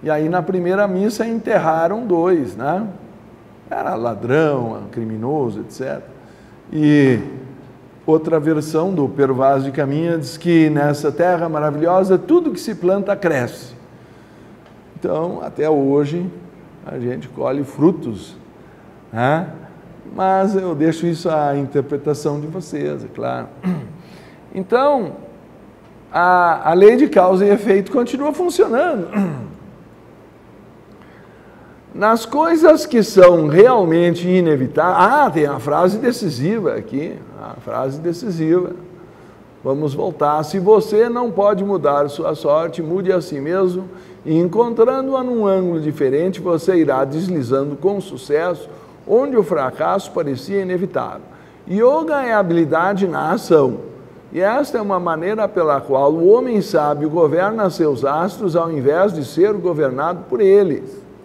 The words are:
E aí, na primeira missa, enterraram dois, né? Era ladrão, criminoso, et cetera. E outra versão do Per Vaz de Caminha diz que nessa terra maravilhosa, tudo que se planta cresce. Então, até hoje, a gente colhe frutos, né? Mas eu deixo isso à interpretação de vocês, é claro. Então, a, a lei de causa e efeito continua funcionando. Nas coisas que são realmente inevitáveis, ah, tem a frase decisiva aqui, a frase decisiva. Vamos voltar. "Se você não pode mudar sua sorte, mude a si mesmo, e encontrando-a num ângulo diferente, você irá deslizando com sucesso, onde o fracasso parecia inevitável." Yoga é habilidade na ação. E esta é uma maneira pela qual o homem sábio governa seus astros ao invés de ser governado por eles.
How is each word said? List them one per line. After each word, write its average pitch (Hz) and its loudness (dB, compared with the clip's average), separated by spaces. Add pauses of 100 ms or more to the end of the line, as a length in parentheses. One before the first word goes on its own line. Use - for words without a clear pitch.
E 151 -4
aí, 156 0
na 180 0
primeira 185 0
missa, 208 -2
enterraram 202 0
dois, 165 0
né? 170 -4 (840)
Era - -6
ladrão, 117 -2
criminoso, 113 -6
et - -14
cetera. 139 -10 (680)
E 147 4 (880)
outra 160 2
versão 156 -2
do 143 0
Per 135 0
Vaz 135 2
de 135 -6
Caminha 151 -2
diz 143 -8
que 165 4
nessa 147 0
terra 170 0
maravilhosa, 165 2
tudo 320 2
que 185 -8
se 220 -8
planta 190 0
cresce. 147 -4 (1200)
Então, 170 -4
até - -4
hoje, 147 0 (560)
a - -12
gente 127 -8
colhe 135 -4
frutos, 139 -2 (760)
né? 143 0 (680)
Mas 190 0
eu 185 -2
deixo 160 0
isso 170 -2
à 147 0
interpretação 143 -4
de 147 -10
vocês, 147 -8
é 127 -16
claro. 123 -8 (1080)
Então, 233 0 (1000)
a, 175 2
a 170 4
lei 208 8
de 277 4
causa 185 4
e 202 4
efeito 202 2
continua 269 -2
funcionando. 302 0 (2750)
Nas 220 0
coisas 311 4
que 233 2
são 175 8
realmente 175 4
inevitáveis, 170 2
ah, 240 4
tem 151 2
a 139 -4
frase 165 2
decisiva 196 -2
aqui, 135 -8 (240)
a 113 -16
frase 131 -6
decisiva. 175 -2 (920)
Vamos 139 -4
voltar. 151 -2
"Se 175 -6
você 208 4
não 240 -4
pode 196 0
mudar 147 0
sua 160 -4
sorte, 160 -2
mude 180 -2
a 180 2
si 143 -10
mesmo, 180 -2 (360)
e 156 0
encontrando-a 240 0
num 240 -2
ângulo 185 0
diferente, 151 -2
você 175 0
irá 139 2
deslizando 143 -4
com 190 -2
sucesso, 151 -4 (380)
onde 254 2
o 208 4
fracasso 165 -2
parecia 175 -4
inevitável." 175 -4 (460)
Yoga 277 2
é 240 -2
habilidade 175 2
na 151 -2
ação. 135 2 (520)
E 165 -4
esta 240 0
é - -2
uma 202 -2
maneira 175 -2
pela 156 0
qual 139 2
o 165 2
homem 240 2
sábio 147 0
governa 180 2
seus 147 0
astros 170 -2
ao 165 0
invés 156 2
de 156 -6
ser 190 2
governado 160 -2
por - -2
eles. 196 2 (220)